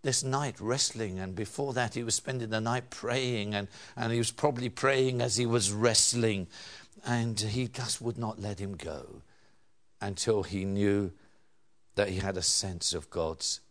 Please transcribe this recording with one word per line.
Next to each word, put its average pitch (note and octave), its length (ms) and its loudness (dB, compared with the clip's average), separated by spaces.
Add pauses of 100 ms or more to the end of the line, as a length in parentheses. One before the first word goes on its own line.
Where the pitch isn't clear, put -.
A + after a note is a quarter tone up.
this C3+ 220 0
night C3+ 360 0
wrestling, A2 600 0
and F#2 160 -6
before C3 380 -4
that A#2+ 220 0
he A#2+ 80 -2
was A2+ 120 0
spending B2 340 -4
the A2 120 0
night A#2+ 280 0
praying, A#2+ 640 -2
and, G2+ 140 -2 (280)
and A#2 160 0
he A#2 60 2
was A#2 140 2
probably B2 380 0
praying C3 520 4
as A#2+ 140 2
he A#2+ 100 2
was A2+ 260 4
wrestling, A2 760 4 (580)
and A#2 340 2
he A2+ 280 0
just - 340 -4
would A#2+ 160 -2
not A2 240 -4
let G2+ 180 -6
him G2 160 -6
go D2+ 460 -10 (800)
until G2+ 420 2
he F#2+ 220 -2
knew G2+ 460 4 (840)
that G2+ 140 2
he F#2 80 -2
had F#2+ 200 -2
a F2+ 40 -2
sense F2 520 0
of D#2+ 160 -6
God's D#2+ 500 -4 (120)